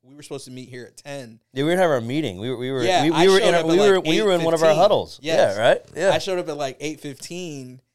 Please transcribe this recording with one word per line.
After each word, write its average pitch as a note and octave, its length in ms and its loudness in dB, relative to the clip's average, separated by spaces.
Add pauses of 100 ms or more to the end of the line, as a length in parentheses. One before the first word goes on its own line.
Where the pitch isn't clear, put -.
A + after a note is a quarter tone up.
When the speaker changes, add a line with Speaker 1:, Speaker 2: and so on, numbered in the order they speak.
Speaker 1:
we C#3 60 -20
were D3 80 -20
supposed C#3 220 -14
to C3 60 -20
meet B2+ 180 -16
here B2 160 -16
at - 120 -20
ten. C3 420 -16 (140)
Speaker 2:
Yeah, C3 100 -2
we D3+ 80 0
were F3+ 60 2
having F3+ 140 2
our B2+ 100 0
meeting. A#2 380 -4
We A2+ 100 -8
were, B2+ 80 -6
we B2+ 140 -8
were, C3 120 -4
Speaker 1:
Yeah, F3 200 2
Speaker 2:
we, D#3+ 80 2
we D#3 60 0
Speaker 1:
I F3 100 4
Speaker 2:
were F#3+ 120 6
Speaker 1:
showed G#3 80 2
Speaker 2:
in E3+ 60 4
a, E3+ 60 4
Speaker 1:
up D#3+ 60 -2
at, E3 60 0
Speaker 2:
we E3+ 80 4
were, G3+ 180 6
Speaker 1:
like, E3+ 80 -2
Speaker 2:
we E3 160 0
were G#3 120 0
in E3 100 0
one E3 100 2
of D#3+ 100 0
our E3 60 6
Speaker 1:
eight - 20 6
fifteen. D#3 100 4
Speaker 2:
huddles. F3+ 400 0
Speaker 1:
Yes. C3+ 340 0
Speaker 2:
Yeah, G#2+ 140 -4
right? F3 120 2 (140)
Yeah. F3+ 160 0
Speaker 1:
I D#3 60 0
showed F3+ 220 -4
up E3 100 -8
at, D3 80 -8
like, C3+ 220 -8
eight D3 200 -8
fifteen C#3+ 840 -14 (140)